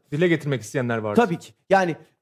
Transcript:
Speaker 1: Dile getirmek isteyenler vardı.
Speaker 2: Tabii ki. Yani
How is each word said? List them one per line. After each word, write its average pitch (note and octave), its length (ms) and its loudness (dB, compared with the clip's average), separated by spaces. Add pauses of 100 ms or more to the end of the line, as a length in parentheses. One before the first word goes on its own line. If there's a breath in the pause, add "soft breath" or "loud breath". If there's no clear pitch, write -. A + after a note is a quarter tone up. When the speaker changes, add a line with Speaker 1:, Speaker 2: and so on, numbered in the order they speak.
(120)
Speaker 1:
Dile D#3+ 160 2
getirmek D3 340 0
isteyenler A#2+ 360 -2
vardı. G#2+ 240 -2
Speaker 2:
Tabii F3 180 -2
ki. - 140 -20 (160)
Yani F#3 260 2 (260 soft breath)